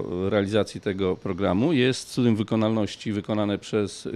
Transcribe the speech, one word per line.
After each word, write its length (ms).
realizacji 500
tego 360
programu 560
jest 360
studium 280
wykonalności 760
wykonane 460
przez 580